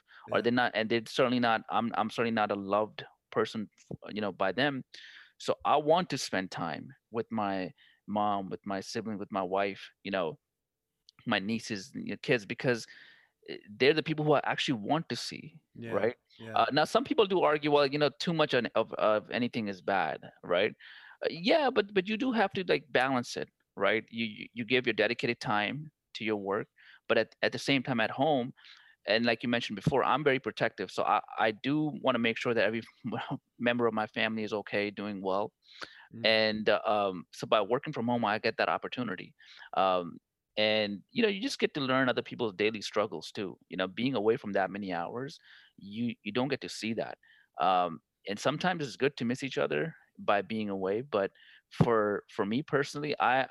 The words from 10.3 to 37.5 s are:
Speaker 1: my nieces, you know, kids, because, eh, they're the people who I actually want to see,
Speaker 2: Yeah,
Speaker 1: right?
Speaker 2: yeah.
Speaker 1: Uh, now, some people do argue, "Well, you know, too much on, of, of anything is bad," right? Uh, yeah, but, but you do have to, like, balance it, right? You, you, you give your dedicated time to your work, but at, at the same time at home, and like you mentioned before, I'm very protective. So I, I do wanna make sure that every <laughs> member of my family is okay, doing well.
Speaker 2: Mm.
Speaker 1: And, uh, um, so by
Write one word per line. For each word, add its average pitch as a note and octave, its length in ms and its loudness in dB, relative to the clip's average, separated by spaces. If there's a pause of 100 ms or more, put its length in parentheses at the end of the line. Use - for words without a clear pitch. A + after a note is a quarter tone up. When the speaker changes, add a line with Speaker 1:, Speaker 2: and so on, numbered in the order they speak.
Speaker 1:
my G#2+ 140 0
nieces, G#2+ 540 -6
you F#2 180 -8
know, G2+ 100 -6
kids, A#2+ 240 0
because, A#2+ 400 -2 (640)
eh, - 80 -10 (200)
they're C3 160 6
the D#3+ 100 0
people D3+ 220 -2
who D3+ 80 6
I C3 100 4
actually C3+ 320 -2
want B2 340 -2
to A#2+ 60 -4
see, - 440 -10 (160)
Speaker 2:
Yeah, A#2 180 -10
Speaker 1:
right? G#2+ 220 2 (240)
Speaker 2:
yeah. A2+ 160 -12
Speaker 1:
Uh, A2+ 160 6
now, D3 140 4
some A#3+ 180 2
people A3+ 220 4
do F#3 160 2
argue, D3+ 300 4
"Well, C#3+ 140 8
you C#3 140 0
know, D3 100 4 (100)
too F3 140 -2
much D3+ 200 2
on, A#2+ 220 2
of, A2 180 2
of G#2+ 380 2
anything A#2 360 -2
is F#2+ 140 -6
bad," E2+ 500 0 (120)
right? F#2 300 2 (500)
Uh, - 60 -2
yeah, B3+ 400 2
but, G#3 240 0
but F#3+ 140 0
you G#3+ 100 -2
do C4 140 -2
have G#3 220 2
to, G3 140 -4
like, D#3 240 0
balance B2+ 460 2
it, C#2+ 120 -6 (260)
right? G#2+ 340 2
You, A2+ 160 -4
you, G#2 280 -10
you A2+ 120 -6
give B2 220 2
your A2+ 60 2
dedicated A#2 460 0
time A2+ 520 -2 (240)
to - 80 -8
your G#2+ 140 0
work, G2+ 300 -4 (400)
but A#2 100 4
at, A2 240 0
at A2 100 2
the C3 80 -6
same C3+ 240 0
time B2 160 -2
at G#2+ 120 0
home, C3+ 420 0 (540)
and A2+ 180 2
like A#2 160 2
you B2 80 -2
mentioned A#2 280 -2
before, B2+ 260 2
I'm B2+ 200 2
very C3+ 160 2
protective. G#2 520 -4
So - 120 -2
I, G2+ 180 2 (180)
I A2 120 4
do C#3+ 500 -2
wanna B2 180 2
make A2+ 180 0
sure B2+ 160 -2
that G#2+ 120 4
every A2+ 160 -2 (240)
<laughs> - 540 -8
member A#2+ 280 2
of A2 60 2
my G#2+ 140 -2
family A2 360 -2
is G#2 100 -4
okay, G#2 380 -2
doing G2+ 300 -6
well. G2 320 -2 (600)
Speaker 2:
Mm. A2+ 120 -4
Speaker 1:
And, A2 440 4
uh, G2+ 160 4
um, G2+ 460 0
so - 160 -8
by A2+ 140 4